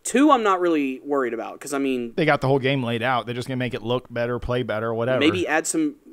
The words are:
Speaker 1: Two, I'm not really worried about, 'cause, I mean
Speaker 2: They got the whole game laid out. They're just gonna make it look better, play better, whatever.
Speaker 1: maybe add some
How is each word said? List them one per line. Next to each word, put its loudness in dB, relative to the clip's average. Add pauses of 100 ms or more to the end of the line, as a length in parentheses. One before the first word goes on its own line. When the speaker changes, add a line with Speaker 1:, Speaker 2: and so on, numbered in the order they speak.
Speaker 1:
Two, 4
I'm 6
not 2
really 2
worried -2
about, -8
'cause, -8
I -2
mean -2
Speaker 2:
They 0
got 4
the 0
whole 4
game 0
laid -2
out. 0
They're -6
just -6
gonna -4
make -4
it -8
look -2
better, -2
play -2
better, -2
whatever. 0
Speaker 1:
maybe 0
add 0
some -2 (180)